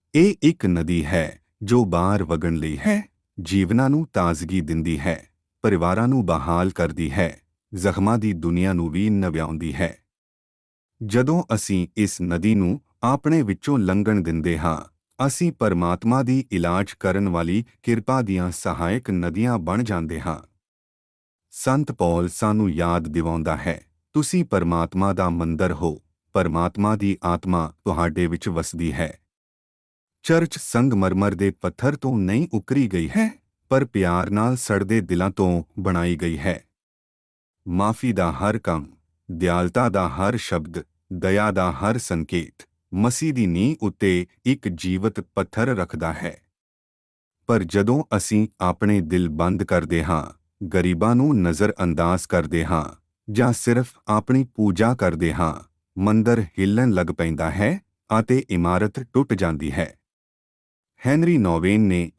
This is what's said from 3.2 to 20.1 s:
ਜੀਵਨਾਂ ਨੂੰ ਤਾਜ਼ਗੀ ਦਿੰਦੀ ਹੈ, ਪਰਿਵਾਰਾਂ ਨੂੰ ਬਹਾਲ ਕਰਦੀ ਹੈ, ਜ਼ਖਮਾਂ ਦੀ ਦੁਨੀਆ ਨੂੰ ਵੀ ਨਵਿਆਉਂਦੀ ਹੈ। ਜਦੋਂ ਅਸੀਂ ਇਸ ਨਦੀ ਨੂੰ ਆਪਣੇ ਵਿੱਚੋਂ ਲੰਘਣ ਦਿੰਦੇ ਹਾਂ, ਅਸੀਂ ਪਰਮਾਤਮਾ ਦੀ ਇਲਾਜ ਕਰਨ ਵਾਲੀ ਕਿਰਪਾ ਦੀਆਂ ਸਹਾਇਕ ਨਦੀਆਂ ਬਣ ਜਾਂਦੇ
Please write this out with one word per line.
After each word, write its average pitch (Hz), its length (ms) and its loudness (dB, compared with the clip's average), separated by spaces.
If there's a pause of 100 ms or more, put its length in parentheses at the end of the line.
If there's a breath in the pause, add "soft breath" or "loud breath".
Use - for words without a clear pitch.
ਜੀਵਨਾਂ 98 500 2
ਨੂੰ 151 220 0
ਤਾਜ਼ਗੀ 87 480 0
ਦਿੰਦੀ 80 400 -2
ਹੈ, 80 280 -4 (340)
ਪਰਿਵਾਰਾਂ 98 460 2
ਨੂੰ 127 180 2
ਬਹਾਲ 85 440 0
ਕਰਦੀ 82 400 -2
ਹੈ, 82 300 -2 (340)
ਜ਼ਖਮਾਂ 98 440 0
ਦੀ 107 140 0
ਦੁਨੀਆ 87 400 0
ਨੂੰ 85 180 -2
ਵੀ 98 200 0
ਨਵਿਆਉਂਦੀ 82 640 -2
ਹੈ। 80 240 -4 (1080)
ਜਦੋਂ 131 360 2 (120)
ਅਸੀਂ 95 420 -2
ਇਸ 101 260 0
ਨਦੀ 87 320 2
ਨੂੰ 98 260 0 (220)
ਆਪਣੇ 139 400 2
ਵਿੱਚੋਂ 117 360 0
ਲੰਘਣ 101 420 2
ਦਿੰਦੇ 82 380 -2
ਹਾਂ, 80 240 -2 (440)
ਅਸੀਂ 170 260 0
ਪਰਮਾਤਮਾ 98 680 0
ਦੀ 127 300 0
ਇਲਾਜ 87 400 0
ਕਰਨ 98 360 0
ਵਾਲੀ 87 360 0 (180 soft breath)
ਕਿਰਪਾ 117 400 0
ਦੀਆਂ 92 280 -2
ਸਹਾਇਕ 92 600 -4
ਨਦੀਆਂ 95 480 -2
ਬਣ 92 240 -2
ਜਾਂਦੇ 82 380 -4